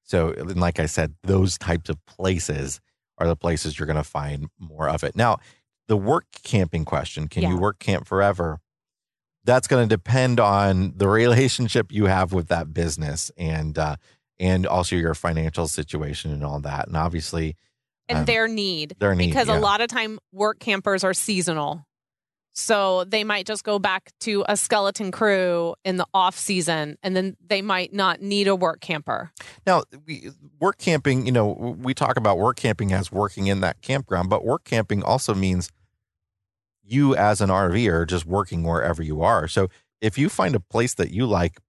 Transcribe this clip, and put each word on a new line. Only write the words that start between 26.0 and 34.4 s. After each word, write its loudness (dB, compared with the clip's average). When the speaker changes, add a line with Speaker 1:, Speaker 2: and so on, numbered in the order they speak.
Speaker 2:
off 2
season, -2
and -2
then -2
they 0
might -2
not 0
need 0
a 4
work -2
camper. -6
Speaker 1:
Now, 4
we, -12
work 0
camping, 2
you 0
know, 4
w-, -8
we -6
talk 0
about 4
work 2
camping 0
as -2
working -2
in 2
that -2
campground, -2
but 2